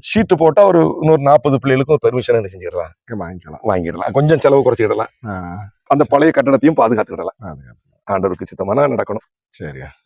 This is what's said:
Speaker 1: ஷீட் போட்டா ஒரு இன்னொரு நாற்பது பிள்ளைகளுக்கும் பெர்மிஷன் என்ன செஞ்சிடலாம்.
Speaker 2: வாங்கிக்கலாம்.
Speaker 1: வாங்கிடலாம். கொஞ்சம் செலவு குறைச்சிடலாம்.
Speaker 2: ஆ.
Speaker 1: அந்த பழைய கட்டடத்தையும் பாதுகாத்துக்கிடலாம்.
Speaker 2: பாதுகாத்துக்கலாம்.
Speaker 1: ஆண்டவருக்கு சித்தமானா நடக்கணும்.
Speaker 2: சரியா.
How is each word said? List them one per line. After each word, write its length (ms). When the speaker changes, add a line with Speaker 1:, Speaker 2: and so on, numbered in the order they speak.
Speaker 1:
ஷீட் 380
போட்டா 280
ஒரு 340
இன்னொரு 220
நாற்பது 400
பிள்ளைகளுக்கும் 440
பெர்மிஷன் 320
என்ன 140
செஞ்சிடலாம். 400
Speaker 2:
வாங்கிக்கலாம். 440
Speaker 1:
வாங்கிடலாம். 480
கொஞ்சம் 260
செலவு 240
குறைச்சிடலாம். 500
Speaker 2:
ஆ. 320
Speaker 1:
அந்த 220
பழைய 280
கட்டடத்தையும் 440
பாதுகாத்துக்கிடலாம். 640
Speaker 2:
பாதுகாத்துக்கலாம். 380
Speaker 1:
ஆண்டவருக்கு 400
சித்தமானா 480
நடக்கணும். 280
Speaker 2:
சரியா. 380